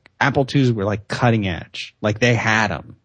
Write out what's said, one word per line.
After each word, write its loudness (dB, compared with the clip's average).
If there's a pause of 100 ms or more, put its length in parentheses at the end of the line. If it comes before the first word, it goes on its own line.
(220)
Apple 2
twos 2
were, -2
like, -4
cutting 0
edge. -10
Like, 0
they 4
had 2
'em, -10